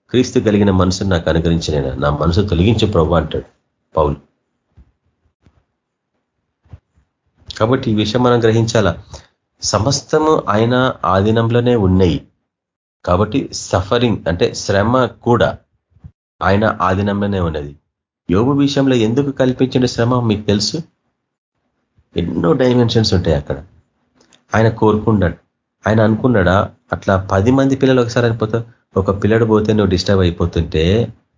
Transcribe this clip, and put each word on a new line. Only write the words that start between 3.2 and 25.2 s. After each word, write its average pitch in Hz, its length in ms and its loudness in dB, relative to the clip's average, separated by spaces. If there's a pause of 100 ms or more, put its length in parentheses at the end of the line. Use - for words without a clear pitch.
పౌలు. 73 200 0 (3500)
కాబట్టి 123 320 -2
ఈ 107 40 0
విషయం 107 280 0
మనం 120 180 2
గ్రహించాలా. 110 640 0 (600)
సమస్తము 143 840 0
ఆయన 120 460 0 (100)
ఆధీనంలోనే 113 680 2
ఉన్నాయి. 92 520 2 (800)
కాబట్టి 104 480 -2
సఫరింగ్ 113 680 -2 (100)
అంటే 85 260 -2
శ్రమ 113 520 0
కూడా 110 520 -2 (840)
ఆయన 104 380 0
ఆధీనంలోనే 101 600 -2
ఉన్నది. 76 360 -6 (540)
యోబు 107 200 2
విషయంలో 139 460 0
ఎందుకు 123 340 0
కల్పించిన 127 560 0
శ్రమ 123 340 0
మీకు 107 220 -2
తెలుసు? 104 360 -2 (1400)
ఎన్నో 170 360 0
డైమెన్షన్స్ 123 600 2
ఉంటాయి 82 220 0
అక్కడ. 71 280 -8 (920)
ఆయన 113 140 4
కోరుకున్నాడు, 107 680 0 (500)